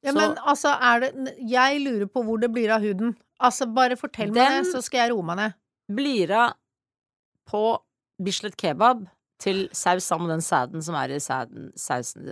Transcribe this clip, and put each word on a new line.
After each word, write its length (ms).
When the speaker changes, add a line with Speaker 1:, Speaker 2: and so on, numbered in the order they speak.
Speaker 1:
Ja, 80
Speaker 2:
Så 40
Speaker 1:
men 220
altså, 440
er 200
det, 140
n-, 200
jeg 320
lurer 260
på 160
hvor 160
det 140
blir 160
av 120
huden. 340
Altså, 320
bare 220
fortell 320
meg 80
Speaker 2:
Den 280
Speaker 1:
det, 100
så 100
skal 240
jeg 80
roe 80
meg 140
ned. 160
Speaker 2:
blir 420
av 220
på 300
Bislett 360
Kebab 500
til 340
saus 320
sammen 220
med 100
den 80
sæden 380
som 120
er 140
i 100
sæden, 560
sausen 560